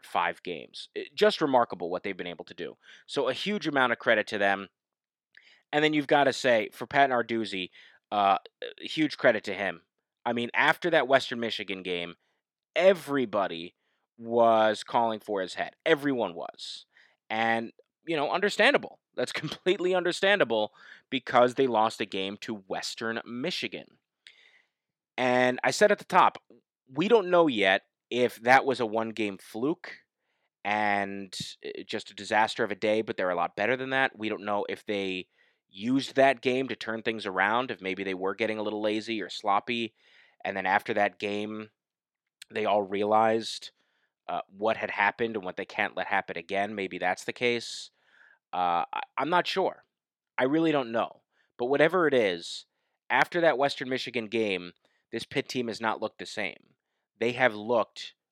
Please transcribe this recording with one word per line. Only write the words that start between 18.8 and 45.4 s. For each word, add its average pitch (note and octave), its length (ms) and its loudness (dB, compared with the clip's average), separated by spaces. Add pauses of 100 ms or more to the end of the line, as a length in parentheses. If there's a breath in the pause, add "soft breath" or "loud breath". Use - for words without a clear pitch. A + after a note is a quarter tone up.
That's B2 160 -4
<laughs> - 20 -10
completely F3+ 600 -2
understandable F3 800 2 (380 loud breath)
because B2 460 4
they C3+ 120 2
lost A2 340 2
a A2 40 -4
game G2 360 -6
to G#2 260 -8
Western A2+ 580 -6
Michigan. A#2+ 720 -8 (1200 soft breath)
And B2+ 460 4
I C3+ 80 2
said G#3 200 6
at G3+ 80 0
the - 60 -16
top, D#3+ 320 4 (560)
we D#3+ 140 0
don't G#3+ 220 6
know F3 180 6
yet G2 360 4 (260)
if A#2 340 0
that B2+ 220 8
was B2+ 140 0
a A#2+ 60 0
one-game G#2+ 520 -2
fluke - 600 -6 (640)
and, G2+ 760 -2 (280)
uh, - 200 -10
just - 260 -10
a G2+ 40 -20
disaster G#2+ 480 0
of G2+ 80 -2
a G#2 40 -6
day, A2 260 0
but A2+ 160 -4
they're G2+ 120 0
a F2+ 60 0
lot E2+ 220 -2
better G#2+ 180 0
than C3 140 -6
that. C3+ 280 0
We G#2+ 120 -4
don't G2+ 160 -6
know G#2 240 -2
if - 160 -8
they F#2+ 420 -4 (420)
used B2 460 -2
that C3+ 240 4
game C3 300 -2
to A#2 60 -6
turn A2+ 260 -6
things A2 240 -4
around, G#2 460 0
if F#2 100 -10
maybe F#2+ 240 -6
they F#2+ 80 -4
were F#2+ 220 -4
getting G#2+ 220 -2
a G#2+ 60 -4
little G#2+ 180 -4
lazy G#2+ 400 -2
or F2 80 -10
sloppy, G#2+ 640 -2 (520 soft breath)
and G2 100 -4
then F#2+ 100 -4
after G2+ 280 0
that G2+ 260 0
game, G#2+ 500 -6 (800)
they A2 140 -4
all G#2 180 2
realized, G#2+ 880 0 (580)
uh, E2+ 120 -6 (160)
what G#2+ 200 0
had G#2 140 -6
happened G#2+ 440 0
and G2 80 -6